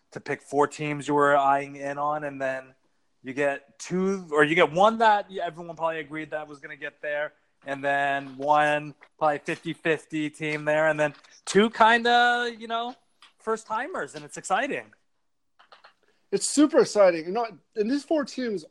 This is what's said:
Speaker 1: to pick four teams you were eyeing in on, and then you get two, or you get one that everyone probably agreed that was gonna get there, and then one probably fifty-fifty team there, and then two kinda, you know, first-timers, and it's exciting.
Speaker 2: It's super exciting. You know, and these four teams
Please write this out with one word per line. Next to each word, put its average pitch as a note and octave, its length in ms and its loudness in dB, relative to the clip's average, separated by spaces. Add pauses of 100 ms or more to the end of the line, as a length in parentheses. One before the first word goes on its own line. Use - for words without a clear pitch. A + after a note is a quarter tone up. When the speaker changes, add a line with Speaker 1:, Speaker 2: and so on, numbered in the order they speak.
(120)
Speaker 1:
to - 80 -16
pick - 220 -10
four C#3+ 260 0
teams D3 400 -8
you D3 60 -2
were C#3+ 240 4
eyeing C#3 400 0
in C#3 220 -8
on, D3 260 -4
and C#3 160 -10
then C3 320 -8 (500)
you B2+ 100 -12
get C#3 460 -4
two, F#3 520 -4
or D3+ 120 4
you D3+ 120 2
get D#3 180 4
one G#3+ 240 4
that G#3 300 4 (140)
everyone E3+ 360 -10
probably D#3+ 220 -4
agreed D3+ 320 -10
that D3+ 180 -8
was C#3+ 100 -20
gonna D3+ 160 -18
get D3 260 -14
there, D3 320 -6 (320)
and C#3 160 -8
then C#3 540 -2
one D3 580 2 (240)
probably D3+ 200 0
fifty-fifty D#3 920 -4
team D3+ 360 -6
there, D#3 240 2
and D3+ 100 0
then D3+ 140 0 (320)
two G#3+ 240 4
kinda, A#3+ 880 4
you A3+ 80 -14
know, A#3 260 -6 (460)
first-timers, A3 760 -6
and D3 100 -12
it's - 100 -18
exciting. F#3 480 -4 (1500)
Speaker 2:
It's G3+ 200 -4
super D4 320 6
exciting. F3+ 420 4
You F3 80 -8
know, A3+ 160 -2 (300)
and G#3+ 120 0
these C#4 140 -2
four D4+ 220 -2
teams A3 460 -6